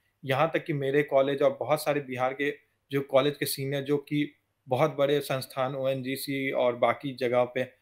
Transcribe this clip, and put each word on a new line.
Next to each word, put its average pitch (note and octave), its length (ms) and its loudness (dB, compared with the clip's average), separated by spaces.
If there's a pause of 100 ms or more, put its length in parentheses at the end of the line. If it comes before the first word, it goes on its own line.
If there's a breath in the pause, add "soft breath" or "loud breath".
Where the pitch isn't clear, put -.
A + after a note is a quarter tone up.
(240)
यहाँ C#3 300 2
तक D#3 100 0
कि E3 80 -4
मेरे C#3 300 2
कॉलेज C#3 400 2
और C3+ 180 4
बहुत C#3 240 -2
सारे D3 160 0
बिहार B2+ 340 -4
के C#3+ 240 -4 (320)
जो C#3 100 0
कॉलेज C#3 360 2
के D3 100 -4
सीनियर, C#3 360 -4
जो C#3+ 160 0
कि D3 360 -4 (340)
बहुत C3+ 280 2
बड़े C#3+ 240 2
संस्थान, C3+ 540 -4
ओएनजीसी C3+ 760 -4
और B2+ 260 2
बाकी B2 380 0
जगह B2 300 2
पे B2 380 -4